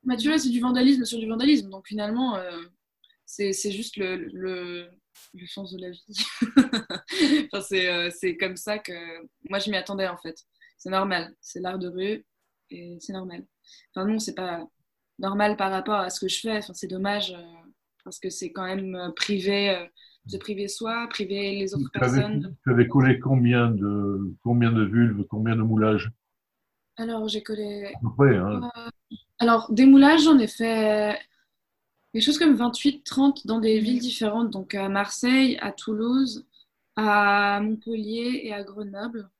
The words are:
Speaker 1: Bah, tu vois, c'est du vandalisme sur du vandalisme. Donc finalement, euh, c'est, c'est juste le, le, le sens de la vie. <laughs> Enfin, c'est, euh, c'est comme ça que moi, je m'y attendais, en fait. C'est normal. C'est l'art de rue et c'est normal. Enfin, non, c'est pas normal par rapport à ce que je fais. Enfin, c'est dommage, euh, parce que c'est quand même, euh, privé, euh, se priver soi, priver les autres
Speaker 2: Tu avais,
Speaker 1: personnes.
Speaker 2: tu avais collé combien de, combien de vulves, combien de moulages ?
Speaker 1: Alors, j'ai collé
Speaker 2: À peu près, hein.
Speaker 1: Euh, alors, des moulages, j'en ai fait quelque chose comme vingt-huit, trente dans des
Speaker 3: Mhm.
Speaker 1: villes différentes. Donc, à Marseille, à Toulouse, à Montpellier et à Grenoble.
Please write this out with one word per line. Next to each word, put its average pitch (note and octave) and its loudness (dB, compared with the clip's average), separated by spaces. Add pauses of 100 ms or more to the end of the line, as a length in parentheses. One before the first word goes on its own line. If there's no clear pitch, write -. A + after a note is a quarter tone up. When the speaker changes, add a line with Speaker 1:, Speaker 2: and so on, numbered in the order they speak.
Speaker 1:
Bah, B3 0
tu A3+ -2
vois, D#4 4
c'est B3+ 0
du A#3+ 2
vandalisme B3+ 4
sur A3+ -6
du A3 -6
vandalisme. A3+ 2
Donc F#3+ -16
finalement, G#3+ -2
euh, F3 -10 (640)
c'est, G3 -4
c'est G3+ -4
juste A3 -10
le, F#3 -4 (160)
le, F3+ -10 (460)
le F3+ -20
sens F#3 -14
de F#3 -14
la F3+ -12
vie. - -20 (340)
<laughs> C4+ 0
Enfin, G3 -4
c'est, F#3 -2
euh, F3 -2
c'est E3+ -4
comme F#3 -4
ça G#3+ -6
que F#3+ -12 (560)
moi, F#3+ -2
je G#3 -4
m'y G3 -2
attendais, F#3+ -4
en F3+ -8
fait. E3 -14 (420)
C'est F#3 -12
normal. F#3+ -2
C'est - -16
l'art F#3 -6
de F3+ -6
rue F#3+ -6 (460)
et F3 -16
c'est - -12
normal. F#3 -12 (500)
Enfin, F#3+ -2
non, A3 0
c'est G3 -8
pas F3 -8 (520)
normal G#3 0
par F#3+ 0
rapport F#3+ -2
à F#3 -2
ce - -8
que F#3+ -4
je - -4
fais. A3 -4
Enfin, G#3 -8
c'est F3+ -10
dommage, G3 -4
euh, F3 -18 (600)
parce - -16
que F#3 -8
c'est E3+ -10
quand F#3+ -10
même, F#3+ -6
euh, F3+ -8
privé, G3+ -2
euh, F3 -4 (400)
se G3 -10
priver G3+ -8
soi, A#3 -8
priver G3+ -6
les G3 -6
autres C#3 -4
Speaker 2:
Tu - -6
avais, B2 2
Speaker 1:
personnes. - -4
Speaker 2:
tu C3 0
avais A#2+ 6
collé C3 4
combien A#2+ 4
de, G2+ -2
combien A#2+ 4
de A2 2
vulves, G#2 2
combien A2 -2
de A#2 2
moulages ? G#2+ 2 (840)
Speaker 1:
Alors, A3+ -6
j'ai G#3 -4
collé G#3 -8
Speaker 2:
À - -16
peu A#2 -4
près, C3+ 6
hein. G#2 -4
Speaker 1:
Euh, A#3 -16 (240)
alors, A#3 2
des A#3 6
moulages, C#4 10
j'en D4+ 8
ai A3 4
fait G#3+ 0 (960)
quelque A3 0
chose D4 2
comme D#4 6
vingt-huit, A#3+ 0
trente C#4 2
dans A3 0
des A3 4
Speaker 3:
Mhm. G#3+ 0
Speaker 1:
villes B3 0
différentes. A3+ -2
Donc, G3 -8
à G3 -4
Marseille, B3 2
à G3+ -6
Toulouse, A#3 -2 (500)
à G3+ 4
Montpellier A3 -4
et G#3+ -8
à G3+ -8
Grenoble. G3+ -12 (120)